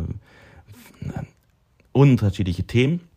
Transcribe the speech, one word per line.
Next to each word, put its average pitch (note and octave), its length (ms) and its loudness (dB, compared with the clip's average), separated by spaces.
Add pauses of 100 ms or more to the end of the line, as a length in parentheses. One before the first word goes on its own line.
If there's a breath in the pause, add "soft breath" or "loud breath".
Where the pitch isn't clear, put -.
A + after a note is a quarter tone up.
(1040 loud breath)
äh, - 60 -10 (840)
unterschiedliche G#2 720 2
Themen. C#3 360 0 (180)